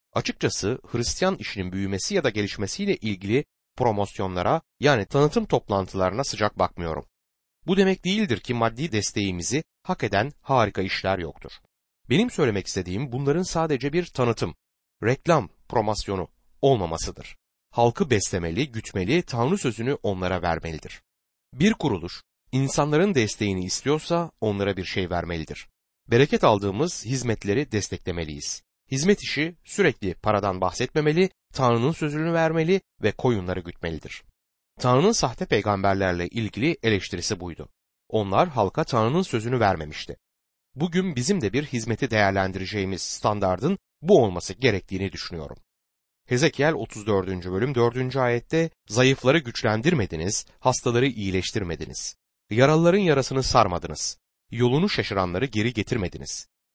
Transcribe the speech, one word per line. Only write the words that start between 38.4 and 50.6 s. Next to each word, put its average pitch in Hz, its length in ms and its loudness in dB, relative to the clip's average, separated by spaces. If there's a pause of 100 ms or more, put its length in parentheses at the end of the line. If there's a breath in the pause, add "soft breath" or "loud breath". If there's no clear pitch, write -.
halka 123 340 0
Tanrı'nın 127 380 2
sözünü 120 380 -2
vermemişti. 82 580 0 (580)
Bugün 175 400 0
bizim 147 260 0
de 101 120 0
bir 147 120 0
hizmeti 113 440 -2
değerlendireceğimiz 95 920 0
standardın 104 760 0 (240)
bu 165 220 6
olması 90 300 -2
gerektiğini 98 580 -2
düşünüyorum. 76 460 -12 (680)
Hezekiel 135 460 2
otuz 107 340 -10
dördüncü 92 440 0
bölüm 123 240 0
dördüncü 123 440 0
ayette, 131 500 0 (180)
"Zayıfları 131 520 4
güçlendirmediniz, 110 1080 0 (140 soft breath)
hastaları 123 480 2